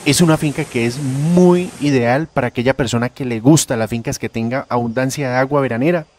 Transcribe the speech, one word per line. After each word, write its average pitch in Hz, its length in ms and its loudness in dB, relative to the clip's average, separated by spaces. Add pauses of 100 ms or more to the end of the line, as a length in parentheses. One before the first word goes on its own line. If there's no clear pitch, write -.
Es 143 160 2
una 160 160 4
finca 151 300 -4
que 117 200 -2
es 120 140 -4
muy 175 800 2
ideal 135 480 0
para 127 200 -2
aquella 123 280 -2
persona 120 320 -2
que - 160 -8
le 117 160 -4
gusta 139 380 4
las 110 120 -2
fincas 120 300 -6
que - 80 -6
tenga 120 400 -4
abundancia 127 640 -2
de 123 80 0
agua 135 240 0
veranera. 135 460 -2 (120)